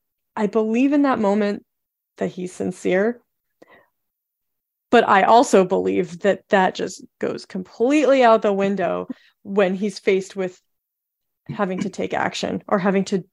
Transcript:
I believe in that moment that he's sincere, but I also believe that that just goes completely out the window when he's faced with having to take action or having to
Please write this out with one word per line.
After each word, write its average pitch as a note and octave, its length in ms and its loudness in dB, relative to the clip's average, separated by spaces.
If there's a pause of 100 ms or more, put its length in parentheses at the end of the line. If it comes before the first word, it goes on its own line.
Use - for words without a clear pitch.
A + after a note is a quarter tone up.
(340)
I G#3+ 140 -2
believe A3+ 440 0
in D4 100 2
that C4 180 0
moment G3+ 440 -2 (520)
that F#3+ 120 -6
he's F3+ 240 -10
sincere, G3 680 -2 (1700)
but A#3 180 4
I G3 140 6
also A3+ 420 4
believe F3+ 560 -2
that - 280 -2
that F#3+ 260 2
just - 300 -10 (160)
goes - 260 -6
completely B3+ 800 0
out A3+ 180 6
the G#3 100 0
window F#3+ 540 -2 (380)
when G3 320 0
he's G3 240 -6
faced F#3+ 340 -2
with F#3 260 -8 (880)
having F#3+ 320 -4
to G#3 100 -6
take F#3 240 -8
action - 540 -4
or G#3+ 100 0
having F#3+ 280 0
to F#3+ 260 -4